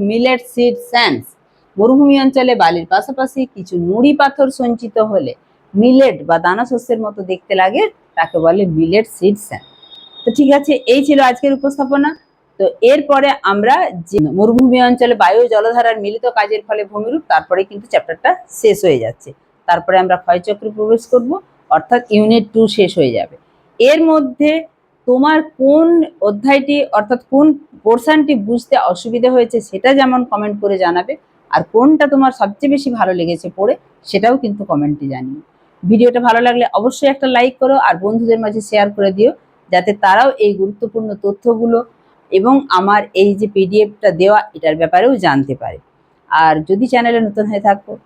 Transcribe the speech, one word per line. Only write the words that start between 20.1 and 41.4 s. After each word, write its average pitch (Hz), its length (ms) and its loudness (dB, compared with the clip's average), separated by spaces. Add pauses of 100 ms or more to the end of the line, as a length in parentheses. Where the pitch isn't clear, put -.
ক্ষয়চক্রে 180 540 -4
প্রবেশ 214 380 -2
করব, 247 200 0 (420)
অর্থাৎ 240 380 0
ইউনিট 214 420 2
টু 226 160 2
শেষ 202 300 0
হয়ে 139 200 2
যাবে। 78 180 -8 (440)
এর 277 260 4
মধ্যে 302 460 0 (560)
তোমার 277 320 2 (180)
কোন 294 300 4 (340)
অধ্যায়টি 269 560 0 (160)
অর্থাৎ 214 360 -2
কোন 285 180 4 (340)
পোর্শনটি 294 520 0 (140)
বুঝতে 240 280 -2 (160)
অসুবিধা 240 400 -2
হয়েছে 240 300 0
সেটা 208 320 -2
যেমন 262 320 2
কমেন্ট 208 340 -4
করে 202 180 -2
জানাবে, 180 360 -2 (380)
আর 165 100 0 (100)
কোনটা 294 360 4
তোমার 269 320 2
সবচেয়ে 214 340 -2
বেশি 277 180 -2
ভালো 208 220 0
লেগেছে 170 420 -4
পড়ে 208 180 0 (340)
সেটাও 214 300 0
কিন্তু 208 280 -6
কমেন্টে 147 420 -4
জানিও। 131 320 -10 (440)
ভিডিওটা 240 380 2
ভালো 233 200 2
লাগলে 240 320 0
অবশ্যই 254 360 -2
একটা 277 180 -4
লাইক 254 320 0
করো 269 180 2
আর 208 240 2
বন্ধুদের 226 380 0
মাঝে 220 220 -6
শেয়ার 208 320 0
করে 196 180 0
দিও, 214 200 2 (400)
যাতে 180 200 0 (120)
তারাও 208 340 4
এই 208 180 0
গুরুত্বপূর্ণ 208 540 -6 (120)
তথ্যগুলো 233 580 -2 (520)